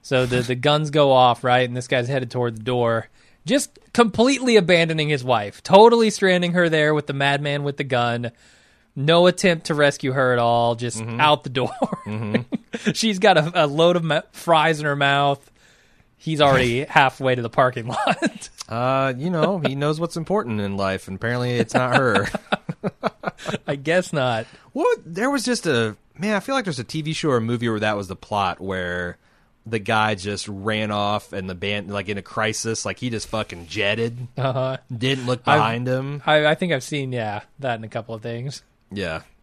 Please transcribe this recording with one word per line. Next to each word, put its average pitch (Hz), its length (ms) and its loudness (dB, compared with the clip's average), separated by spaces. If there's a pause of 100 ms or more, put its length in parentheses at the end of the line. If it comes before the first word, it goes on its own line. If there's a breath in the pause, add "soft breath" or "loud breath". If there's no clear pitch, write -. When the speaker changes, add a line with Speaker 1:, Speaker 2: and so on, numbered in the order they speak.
Speaker 1:
So 127 220 2
the, 123 160 0
the 123 140 -2
guns 147 340 0
go 143 220 4
off, 127 320 6
right? 127 240 2
And 120 80 -8
this 123 120 -8
guy's 123 200 0
headed 127 240 -4
toward 120 240 -2
the 107 80 -14
door, 117 460 0 (360 soft breath)
just 254 320 -2 (160)
completely 240 640 2
abandoning 165 540 4
his 139 140 -2
wife, 110 400 -2
totally 226 460 8
stranding 180 440 2
her 175 160 4
there 151 240 4
with 151 140 -2
the 147 60 -6
madman 143 500 0
with 143 140 -4
the 147 60 -4
gun. 120 480 0 (640 soft breath)
No 165 320 4
attempt 175 400 2
to 165 80 -2
rescue 143 380 2
her 127 200 2
at 120 60 2
all, 117 360 2
just 117 240 -6
Speaker 2:
Mm-hmm. 117 200 -8
Speaker 1:
out 151 240 4
the 143 60 -8
door. 123 200 -2 (360)
Speaker 2:
Mm-hmm. 113 840 -6
Speaker 1:
<laughs> - 20 -4
She's 208 260 -2
got 190 180 6
a, 165 280 2
a - 20 -2
load 165 300 2
of 165 60 -2
ma-, 156 180 -2 (100)
fries 160 480 2
in 151 60 -6
her 143 100 -2
mouth. 143 540 0 (680 soft breath)
He's 160 240 -6
already 131 440 4
Speaker 2:
<laughs> - 40 -20
Speaker 1:
halfway 131 460 4
to 123 60 -6
the 117 80 -6
parking 123 380 0
lot. - 680 -2
<laughs> - 60 -20 (120)
Speaker 2:
Uh, 131 460 0
you 156 120 -4
know, 175 280 0
he 139 180 -4
knows 151 240 -2
what's 170 160 -4
important 160 460 -4
in 98 160 -4
life, 95 320 -4
and 95 80 -10
apparently 123 400 -4
it's 117 160 -2
not 127 240 0
her. 113 280 2 (680)
<laughs> - 720 -8
Speaker 1:
I 147 80 -4
guess 165 380 -2
not. 123 320 -2 (260 soft breath)
Speaker 2:
What? 440 340 0
There 190 240 -4
was 277 140 -2
just 240 240 -2
a, 113 300 0 (200)
man, 208 200 -2
I - 20 -2
feel 262 160 -4
like 262 80 -2
there's 151 160 -6
a 110 60 -6
T 156 160 -8
V 156 100 -4
show 156 200 -2
or 120 100 2
movie 117 260 -2
where 107 140 -2
that 107 160 0
was 101 100 -8
the 92 80 -10
plot, 95 460 -4
where 90 560 -6 (480)
the 113 140 -4
guy 107 360 0
just 98 320 -8
ran 107 420 -4
off 104 440 -4
and 95 160 -8
the 92 60 -8
band, 98 360 -6
like, 101 160 -6
in 101 100 -6
a 95 40 -8
crisis, 110 640 -4
like, 98 140 -6
he 123 100 -6
just 110 180 -6
fucking 92 400 -8
jetted. 113 580 -4 (120)
Speaker 1:
Uh-huh. 131 400 -4 (180)
Speaker 2:
Didn't 127 300 -2
look 123 200 -2
Speaker 1:
I've 147 120 4
Speaker 2:
behind 117 320 0
him. 135 360 -4
Speaker 1:
I, 151 200 4
I 156 100 4
think 175 160 -4
I've 131 120 -2
seen, 135 280 -6
yeah, 107 300 -4 (180)
that 123 180 -4
in 110 60 -12
a 107 60 -14
couple 117 260 -10
of 110 60 -14
things. 120 420 -10 (260)
Speaker 2:
Yeah. 90 340 -6 (200)